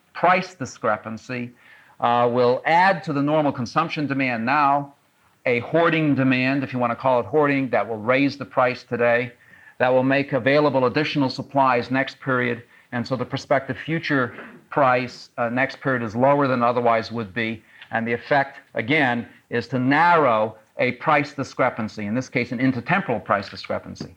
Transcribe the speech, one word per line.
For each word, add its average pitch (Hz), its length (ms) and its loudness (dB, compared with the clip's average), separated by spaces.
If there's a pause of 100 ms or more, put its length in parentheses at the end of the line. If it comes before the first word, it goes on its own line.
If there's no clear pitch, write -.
(140)
price 180 400 0
discrepancy, 120 1000 -6 (480)
uh, 120 320 4
will 123 320 2
add 175 400 4
to 156 80 -4
the 139 80 -2
normal 147 320 2
consumption 135 540 -4
demand 127 400 -2
now, 143 480 0 (500)
a 120 160 2
hoarding 160 540 2
demand, 131 500 0
if 127 80 -10
you 127 60 -4
wanna 117 180 -2
call 127 240 2
it 110 60 -2
hoarding, 139 420 2
that 107 180 0
will 110 120 -6
raise 127 400 0
the 127 80 -10
price 127 360 0
today, 120 480 0 (480)
that 123 100 2
will 127 140 4
make 135 300 0
available 131 540 2
additional 143 440 0
supplies 127 600 0
next 135 300 -4
period, 123 420 -2 (300)
and 120 140 -4
so 131 100 -4
the 123 80 -4
prospective 135 540 -2
future 151 560 -2 (340)
price, 127 680 0
uh, 120 100 -2
next 127 320 -2
period 131 220 -2
is 107 120 -6
lower 139 340 4
than 123 140 0
otherwise 117 500 2
would 110 200 -8
be, 113 300 -6 (280)
and 113 160 -2
the 117 60 -2
effect, 139 460 -2 (160)
again, 120 540 0 (200)
is 117 200 -4
to 131 100 -2
narrow 135 800 2 (220)
a 127 140 0
price 147 400 0
discrepancy, 117 720 -4
in 107 80 -4
this 131 140 -4
case 120 240 -4
an 120 60 -6
intertemporal 131 640 0
price 101 240 0
discrepancy. - 680 -10